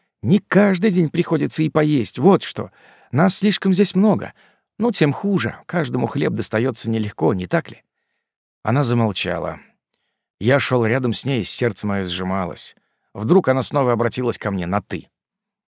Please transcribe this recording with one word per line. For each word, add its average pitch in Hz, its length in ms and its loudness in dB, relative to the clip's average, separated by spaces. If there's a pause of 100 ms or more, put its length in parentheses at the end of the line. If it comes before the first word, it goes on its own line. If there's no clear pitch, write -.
(240)
Не 170 160 4
каждый 196 500 2
день 175 200 2
приходится 160 520 0
и 156 80 2
поесть, 151 480 0
вот 160 240 4
что. - 300 -10 (400)
Нас 180 240 4
слишком 190 380 2
здесь 196 200 2
много. 190 400 2 (460)
Ну, 226 120 0
тем 143 220 2
хуже. 180 440 -2 (100)
Каждому 127 400 -2
хлеб 147 240 -2
достается 113 580 -2
нелегко, 113 440 0
не 90 120 -4
так 160 240 -2
ли? - 140 -20 (800)
Она 127 200 0
замолчала. 90 760 -2 (800)
Я 127 200 2
шел 123 260 0
рядом 123 280 0
с - 120 -2
ней, 131 180 -2
сердце 110 440 -2
мое 98 180 -2
сжималось. 92 680 -6 (380)
Вдруг 131 360 2
она 131 120 2
снова 131 300 0
обратилась 117 460 -2
ко 104 140 -4
мне 92 140 -4
на 95 160 -2
«ты». - 280 -12 (580)